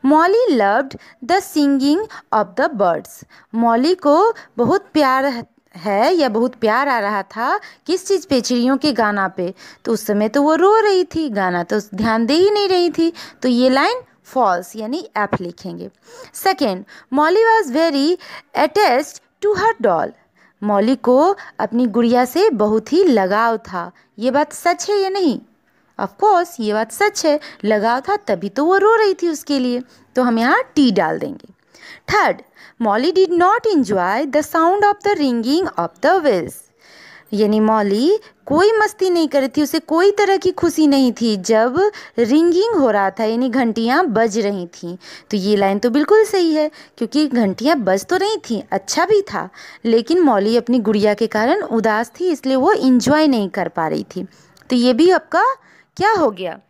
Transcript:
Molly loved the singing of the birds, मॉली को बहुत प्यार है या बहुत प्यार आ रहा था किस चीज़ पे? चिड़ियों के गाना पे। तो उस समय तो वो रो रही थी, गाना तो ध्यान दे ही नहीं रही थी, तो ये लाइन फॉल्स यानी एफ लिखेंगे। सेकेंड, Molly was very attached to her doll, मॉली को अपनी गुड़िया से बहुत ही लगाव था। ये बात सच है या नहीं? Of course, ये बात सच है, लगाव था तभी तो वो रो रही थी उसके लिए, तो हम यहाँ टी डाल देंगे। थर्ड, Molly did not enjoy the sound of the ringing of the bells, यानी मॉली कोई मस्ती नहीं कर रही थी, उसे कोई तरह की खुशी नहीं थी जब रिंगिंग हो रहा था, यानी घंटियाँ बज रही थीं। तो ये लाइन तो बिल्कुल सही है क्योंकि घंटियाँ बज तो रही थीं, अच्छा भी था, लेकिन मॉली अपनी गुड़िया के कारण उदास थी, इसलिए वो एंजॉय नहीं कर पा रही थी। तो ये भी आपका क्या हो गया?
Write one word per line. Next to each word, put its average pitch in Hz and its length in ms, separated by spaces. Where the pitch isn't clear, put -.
Molly 339 540
loved 220 360
the 349 180
singing 285 580
of 214 120
the 320 80
birds, 175 440
मॉली 233 400
को 359 400
बहुत 285 360
प्यार 262 540
है 208 380
या 294 140
बहुत 233 260
प्यार 233 340
आ 247 100
रहा 202 240
था 269 380
किस 370 220
चीज़ 392 180
पे? 262 140
चिड़ियों 247 360
के 285 160
गाना 208 360
पे। 185 260
तो 233 80
उस 214 140
समय 208 220
तो 277 140
वो 311 120
रो 381 260
रही 392 240
थी, 320 240
गाना 185 340
तो 208 180
ध्यान 226 320
दे 269 80
ही 370 160
नहीं 415 180
रही 359 220
थी, 330 220
तो 254 60
ये 247 220
लाइन 349 300
फॉल्स 185 520
यानी 226 320
एफ 202 220
लिखेंगे। 175 500
सेकेंड, 262 500
Molly 330 320
was 440 300
very 320 400
attached 302 640
to 415 100
her 427 160
doll, 170 280
मॉली 208 340
को 294 400
अपनी 233 260
गुड़िया 240 380
से 359 260
बहुत 214 420
ही 359 120
लगाव 220 520
था। 180 340
ये 233 120
बात 294 220
सच - 380
है 415 60
या 392 120
नहीं? 381 320
Of 190 80
course, 359 360
ये 208 120
बात 220 200
सच 403 340
है, 294 140
लगाव 214 360
था 392 160
तभी 202 320
तो 269 160
वो 359 120
रो 415 180
रही 427 200
थी 349 140
उसके 294 300
लिए, 247 240
तो 254 80
हम 240 160
यहाँ 262 240
टी 269 180
डाल 165 260
देंगे। - 340
थर्ड, 392 300
Molly 226 340
did 359 240
not 403 260
enjoy 208 500
the 294 260
sound 349 320
of 403 100
the 403 120
ringing 269 480
of 170 120
the 359 140
bells, 214 340
यानी 214 280
मॉली 220 580
कोई 370 260
मस्ती 427 380
नहीं 339 180
कर 285 100
रही 269 100
थी, - 140
उसे 294 160
कोई 339 320
तरह 403 260
की 359 140
खुशी 311 360
नहीं 269 260
थी 220 240
जब 226 420
रिंगिंग 339 560
हो 269 160
रहा 196 200
था, 220 140
यानी 233 240
घंटियाँ 233 580
बज 226 320
रही 202 280
थीं। 175 300
तो 214 60
ये 202 200
लाइन 196 220
तो 240 120
बिल्कुल 311 340
सही 349 300
है 302 160
क्योंकि 294 280
घंटियाँ 240 500
बज 190 300
तो 349 100
रही 415 200
थीं, 220 340
अच्छा 240 340
भी 403 180
था, 185 260
लेकिन 233 360
मॉली 226 360
अपनी 240 220
गुड़िया 208 360
के 220 120
कारण 247 360
उदास 220 580
थी, 359 100
इसलिए 262 260
वो 294 160
एंजॉय 269 540
नहीं 220 220
कर 175 200
पा 165 200
रही 156 160
थी। 185 80
तो 254 60
ये 247 160
भी 320 180
आपका 359 340
क्या 415 160
हो 320 180
गया? 185 400